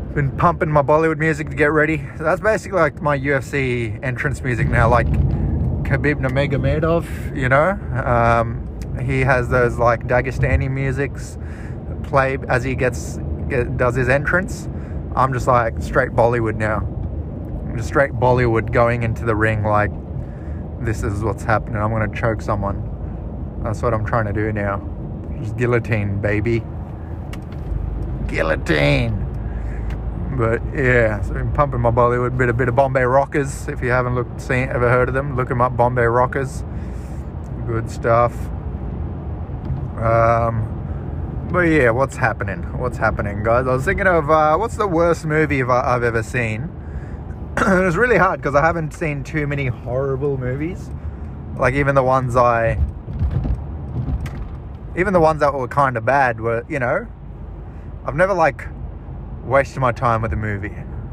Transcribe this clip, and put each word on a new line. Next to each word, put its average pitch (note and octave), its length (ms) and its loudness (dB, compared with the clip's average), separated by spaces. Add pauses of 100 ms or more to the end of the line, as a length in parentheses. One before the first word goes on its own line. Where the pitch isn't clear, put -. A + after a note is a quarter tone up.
(140)
Been C#3+ 220 0
pumping E3 340 2
my D3 120 4
Bollywood D#3 340 4
music D3+ 320 0
to C#3 80 -6
get D3 160 4
ready. D3+ 340 2 (120)
So D#3+ 60 -4
that's E3+ 180 0
basically, G3+ 360 0
like, D3+ 220 2
my D3 140 0
U C#3 200 0
F C3 100 0
C A#2+ 580 -2
entrance C3 400 -4
music A#2 260 0
now, A#2 220 4
like A#2 160 4 (800)
Khabib C#3 360 0
Nurmagomedov, C#3 1120 0
you C3 140 0
know? D#3+ 300 4 (260)
Um, A#2 640 2 (320)
he C3 220 0
has B2+ 260 2
those, A#2+ 300 2
like, A#2 280 2
Dagestani B2+ 640 2
musics C3+ 680 -4 (640)
play C3+ 340 2 (120)
as B2+ 140 2
he C3 120 -2
gets, B2 440 -2 (300)
get, B2 300 -2
does B2 160 2
his B2+ 160 2
entrance. D3+ 580 0 (480)
I'm C3 160 4
just, A#2+ 140 -2
like, A#2+ 340 2
straight B2+ 300 0
Bollywood A#2 460 2
now. G#2+ 300 0 (880)
Just - 140 -4
straight C#3 240 2
Bollywood A#2+ 580 2
going A#2+ 320 2
into A2+ 220 -2
the A2+ 100 2
ring, G#2+ 300 2
like, G#2 260 2 (880)
this A2+ 240 -4
is G#2 220 -2
what's G2+ 180 -4
happening. A2 380 0
I'm G#2+ 100 0
gonna A2 240 -2
choke A2 280 0
someone. G2+ 480 -2 (720)
That's A2+ 180 -4
what A#2 140 2
I'm A2 100 0
trying A2 220 0
to G2+ 60 -2
do G#2+ 200 0
now. G2+ 300 -2 (580)
Just - 160 -6
guillotine, A2 640 0
baby. G#2+ 440 0 (1600)
Guillotine. C#3+ 920 2 (1160)
But A2+ 300 0 (120)
yeah, A#2+ 460 4
so - 100 -4
I've D3 60 -4
been B2+ 160 -2
pumping C3+ 280 2
my A#2+ 100 4
Bollywood, B2 480 2
bit, B2+ 100 4
a A#2+ 60 2
bit B2+ 120 2
of A#2+ 80 0
Bombay C3 300 4
Rockers. C#3 640 0
If C#3+ 140 -6
you B2 80 0
haven't B2 260 2
looked, A#2+ 240 -4
seen, B2+ 300 0
ever B2 180 2
heard B2+ 200 4
of B2+ 60 -2
them, C#3 220 -2
look B2+ 140 -2
'em A#2+ 100 0
up, B2+ 160 0
Bombay A#2+ 300 4
Rockers. B2+ 580 0 (1000)
Good A2+ 240 -2
stuff. A#2+ 440 4 (1600)
Um, A2+ 680 4 (840)
but F3 160 4
yeah, C#3+ 220 6
what's C3 260 0
happening? G#2 460 -2 (160)
What's B2 180 -4
happening, G#2 480 0
guys? B2 240 4
I C3 60 2
was C3 100 0
thinking F#3+ 220 2
of, D#3+ 240 4
uh, D#3 260 6
what's A3 200 -2
the G#3+ 120 0
worst E3+ 380 2
movie D3+ 360 2
I've, B2 80 0
I've B2 320 2
ever A2+ 220 0
seen? A#2+ 440 -2 (880)
<clears throat> - 20 -2
It F#3 260 4
was F3 120 2
really A#3 200 4
hard E3 260 2
'cause C#3+ 140 2
I C#3+ 60 4
haven't E3 320 0
seen D3 280 -4
too D3+ 240 -2
many C#3+ 200 -2
horrible C3 720 -2
movies. C#3 520 -4 (640)
Like, B2+ 180 4
even C#3 200 2
the C#3 80 6
ones C3 320 2
I, A#2 440 4 (2250)
even G3+ 160 2
the F3+ 80 6
ones D#3 200 6
that C#3+ 120 4
were B2+ 160 -2
kinda C3 320 2
bad B2 400 4
were, A#2 280 0
you D3 100 -2
know, D3 280 0 (1000)
I've A#2+ 80 -4
never, F#3 180 4
like, D#3 340 2 (800)
wasted C3+ 360 2
my B2 120 2
time A#2 300 0
with A2 100 -2
a A2 40 -2
movie. G#2 380 -4 (380)